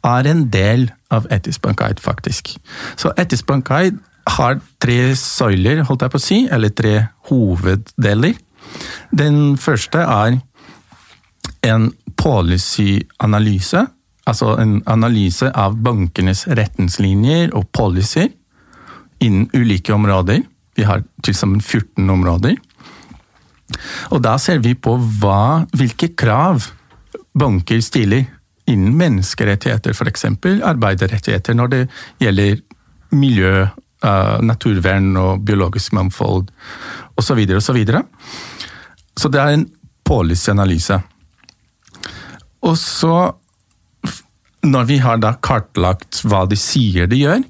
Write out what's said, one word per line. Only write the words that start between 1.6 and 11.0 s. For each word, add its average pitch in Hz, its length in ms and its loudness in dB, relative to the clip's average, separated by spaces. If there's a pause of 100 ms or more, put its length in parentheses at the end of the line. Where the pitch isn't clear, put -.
Bankguide, 107 400 -2
faktisk. - 560 -8 (400)
Så - 220 -2
Etisk 175 260 -2
Bankguide 139 540 0 (280)
har 131 340 0 (200)
tre 123 340 2
søyler, 117 680 0
holdt 127 160 -2
jeg 127 100 0
på - 60 -4
å 139 60 0
si, 233 260 2
eller 110 220 2
tre 107 380 0 (180)
hoveddeler. 104 1120 0 (760)
Den 147 440 2
første 147 420 -2
er 123 400 2 (1300)